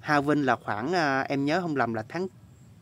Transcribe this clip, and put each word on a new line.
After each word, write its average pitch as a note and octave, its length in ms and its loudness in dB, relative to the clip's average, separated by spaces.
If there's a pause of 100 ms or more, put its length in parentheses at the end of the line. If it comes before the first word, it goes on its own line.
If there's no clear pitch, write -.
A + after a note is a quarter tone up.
Havin D3 420 2
là B2+ 140 4
khoảng, A2+ 360 -4
à, C#3+ 280 2
em C#3 240 -2
nhớ D#3 160 0
không E3 160 -4
lầm A#2 180 0
là A2 140 -4
tháng F3+ 180 -6 (560)